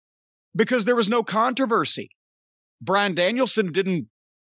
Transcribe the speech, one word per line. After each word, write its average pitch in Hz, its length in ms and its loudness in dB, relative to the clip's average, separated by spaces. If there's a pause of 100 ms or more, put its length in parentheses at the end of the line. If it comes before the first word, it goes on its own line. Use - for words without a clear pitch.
(540)
because 226 300 -2
there 240 120 2
was 220 120 0
no 233 140 0
controversy. 220 880 -2 (720)
Bryan 190 320 2
Danielson 208 580 2
didn't 175 360 0 (380)